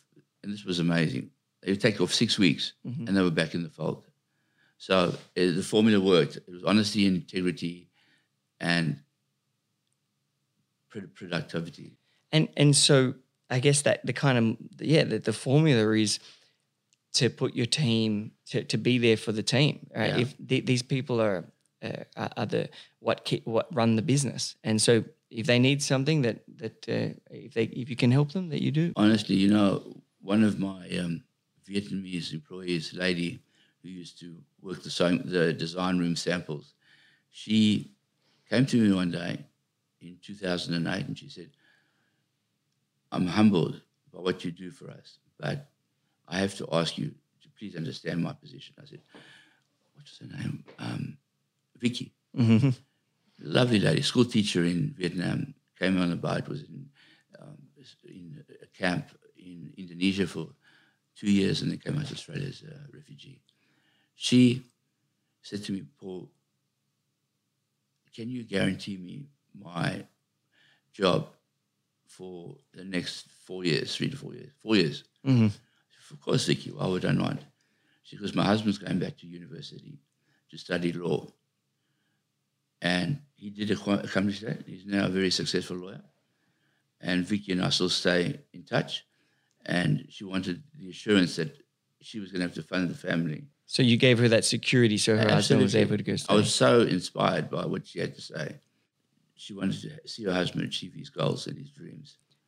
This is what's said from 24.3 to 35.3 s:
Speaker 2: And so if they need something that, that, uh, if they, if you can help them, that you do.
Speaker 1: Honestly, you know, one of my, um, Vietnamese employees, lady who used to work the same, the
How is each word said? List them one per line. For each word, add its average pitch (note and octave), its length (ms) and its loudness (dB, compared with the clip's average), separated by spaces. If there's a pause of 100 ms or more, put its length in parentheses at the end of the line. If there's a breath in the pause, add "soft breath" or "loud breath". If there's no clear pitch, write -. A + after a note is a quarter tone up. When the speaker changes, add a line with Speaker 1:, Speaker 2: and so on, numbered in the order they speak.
Speaker 2:
And A2 180 0
so A#2 220 4 (280)
if G#2+ 160 -6
they A#2+ 100 4
need C#3 240 4
something C#3+ 400 2
that, A2+ 220 -2 (140)
that, A2+ 300 -12
uh, A2+ 300 -2 (140)
if - 240 -18
they, A2+ 80 2
if B2+ 260 -6
you A#2 60 -6
can A#2+ 160 4
help C#3+ 220 4
them, F#3 160 -4
that C#3+ 120 -4
you C3 100 0
do. D#3+ 240 2
Speaker 1:
Honestly, G#2+ 400 4
you G2 140 6
know, G2+ 320 4 (400)
one G#2 220 2
of G2 160 2
my, F#2 280 -6 (120)
um, E2+ 240 -6 (440)
Vietnamese F#2+ 640 -6
employees, F2 600 -6
lady F2 460 -2 (440)
who E2+ 60 -18
used F2 300 -16
to E2+ 180 -18 (240)
work F2+ 220 -12
the D#2 60 -12
same, F2 360 2
the E2+ 280 2